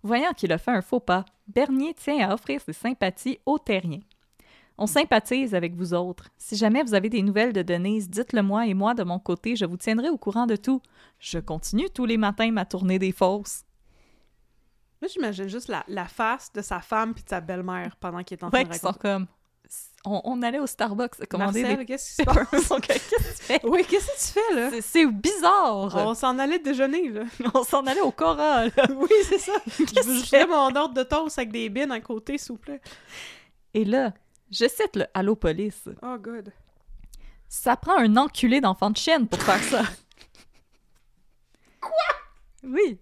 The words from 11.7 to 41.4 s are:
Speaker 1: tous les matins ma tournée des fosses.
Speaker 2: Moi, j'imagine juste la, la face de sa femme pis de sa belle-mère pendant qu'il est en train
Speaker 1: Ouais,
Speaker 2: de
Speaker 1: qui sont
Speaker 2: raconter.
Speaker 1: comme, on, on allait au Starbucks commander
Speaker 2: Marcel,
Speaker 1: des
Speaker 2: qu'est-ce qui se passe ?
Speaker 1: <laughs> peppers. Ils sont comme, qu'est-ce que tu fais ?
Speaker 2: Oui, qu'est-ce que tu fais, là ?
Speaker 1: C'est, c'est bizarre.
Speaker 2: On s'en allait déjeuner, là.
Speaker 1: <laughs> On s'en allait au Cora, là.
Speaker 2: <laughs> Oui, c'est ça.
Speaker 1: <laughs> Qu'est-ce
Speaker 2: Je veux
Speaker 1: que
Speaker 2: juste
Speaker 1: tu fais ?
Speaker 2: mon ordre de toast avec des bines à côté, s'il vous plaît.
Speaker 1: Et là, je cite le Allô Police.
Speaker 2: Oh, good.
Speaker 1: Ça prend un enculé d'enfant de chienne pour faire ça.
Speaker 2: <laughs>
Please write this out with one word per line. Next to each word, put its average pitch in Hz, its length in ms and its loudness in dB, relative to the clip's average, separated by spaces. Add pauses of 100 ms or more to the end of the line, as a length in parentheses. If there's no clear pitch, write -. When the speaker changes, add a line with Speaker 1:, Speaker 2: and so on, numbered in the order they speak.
Speaker 1:
tous 254 160 -4
les 226 100 0
matins 220 340 0
ma 214 140 -2
tournée 185 340 -2
des 190 140 0
fosses. 196 520 -2 (1400)
Speaker 2:
Moi, 359 100 -6
j'imagine 208 360 -4
juste 226 200 -10
la, 190 180 -6
la 185 200 -8
face 233 480 -4
de 208 80 -8
sa 180 180 -8
femme 226 320 -2
pis - 100 -12
de - 60 -18
sa 180 140 -6
belle-mère 180 540 -8
pendant 175 280 -10
qu'il 180 140 -14
est - 60 -14
en 175 60 -8
train 254 100 2
Speaker 1:
Ouais, - 40 0
Speaker 2:
de 165 80 -8
Speaker 1:
qui 170 60 -6
sont 190 80 -6
Speaker 2:
raconter. 185 220 -4
Speaker 1:
comme, 190 180 -2 (800)
on, 196 180 -4
on 247 180 -4
allait 240 160 -2
au 285 80 -2
Starbucks 226 640 -4
commander 202 340 -2
Speaker 2:
Marcel, 214 180 0
Speaker 1:
des 254 60 -8
Speaker 2:
qu'est-ce 262 220 -8
qui - 80 -14
se 320 60 2
passe ? 262 140 4
Speaker 1:
<laughs> - 140 2
peppers. 294 80 4
Ils 330 80 4
sont - 100 0
comme, - 100 -2
qu'est-ce - 240 0
que - 260 0
tu - 60 -16
fais ? - 220 2
Speaker 2:
Oui, 349 220 4
qu'est-ce 392 200 2
que - 260 -6
tu 403 80 2
fais, 440 140 2
là ? 247 160 0
Speaker 1:
C'est, 233 100 -4
c'est 320 260 4
bizarre. 277 880 2
Speaker 2:
On 208 200 2
s'en 254 240 0
allait 285 200 0
déjeuner, 277 520 0
là. 214 140 -6 (140)
Speaker 1:
<laughs> 240 160 -2
On 254 100 4
s'en 285 220 0
allait 277 140 0
au 285 120 2
Cora, 302 520 2
là. 233 120 2
Speaker 2:
<laughs> 269 200 4
Oui, 339 120 0 (200)
c'est 392 100 2
ça. 381 200 -4
Speaker 1:
<laughs> - 80 -4
Qu'est-ce - 120 -12
Speaker 2:
Je 330 60 4
veux 247 220 2
Speaker 1:
que 254 80 0
Speaker 2:
juste 247 100 -2
Speaker 1:
tu - 60 -6
fais ? 277 160 8
Speaker 2:
mon 285 280 2
ordre 285 200 0
de 262 80 0
toast 302 360 -2
avec 226 140 -4
des 226 160 -4
bines 262 240 -2
à 226 80 -6
côté, 240 380 -8
s'il - 140 -10
vous 220 60 -12
plaît. 285 220 -14 (920)
Speaker 1:
Et 214 100 2
là, 226 280 0 (380)
je 466 180 2
cite 427 280 -2
le 185 180 0
Allô 196 220 2
Police. 202 520 -4 (140)
Speaker 2:
Oh, 247 180 -10
good. 208 320 -14 (960)
Speaker 1:
Ça - 280 0
prend 370 200 2
un 226 200 6
enculé 269 440 4
d'enfant 196 300 0
de 214 60 -2
chienne 302 320 2
pour 175 120 -4
faire 196 220 4
ça. 247 220 0
Speaker 2:
<laughs> - 2000 -18